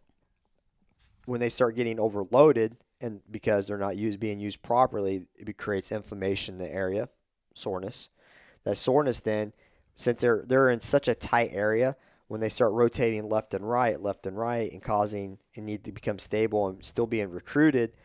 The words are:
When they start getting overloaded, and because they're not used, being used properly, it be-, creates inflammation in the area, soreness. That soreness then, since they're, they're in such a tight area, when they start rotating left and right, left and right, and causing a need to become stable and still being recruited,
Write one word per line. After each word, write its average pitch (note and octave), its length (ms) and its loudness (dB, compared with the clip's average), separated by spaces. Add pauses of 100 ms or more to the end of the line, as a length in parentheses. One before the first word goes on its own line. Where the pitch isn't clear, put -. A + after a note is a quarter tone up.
(1300)
When B2 140 -4
they A#2+ 100 2
start A#2 260 0
getting A2+ 240 -2
overloaded, A2+ 800 4 (240)
and A2 180 -6 (100)
because G#2 380 0
they're G#2 100 -4
not G2 200 -4
used, G#2 220 -2
being G#2 200 -4
used G#2 240 -8
properly, G2+ 720 2
it - 100 -20
be-, G#2 80 -8
creates - 380 -4
inflammation G2 640 -4
in F#2 40 -12
the E2 140 -8
area, G2 360 -2 (440)
soreness. - 560 -8 (540)
That G2+ 140 -2
soreness C3+ 420 2
then, G#2+ 340 -2 (420)
since - 260 -2
they're, A#2 260 2
they're C3 220 4
in A#2+ 120 0
such - 260 2
a A#2+ 60 2
tight - 400 0
area, A2 420 0 (320)
when A2 140 -8
they A2 80 0
start A2+ 240 2
rotating A2+ 560 2
left A2 240 -2
and G2 160 -6
right, A#2 320 0
left G2 240 -6
and F#2+ 100 -6
right, A#2 360 -4
and F#2 100 -16
causing G#2 560 -2 (180)
a A#2 60 -12
need G#2 220 -8
to G#2 80 -12
become G2+ 260 -6
stable G#2 500 0
and F#2+ 160 -8
still - 220 -2
being A2 240 -2
recruited, B2+ 640 2 (140)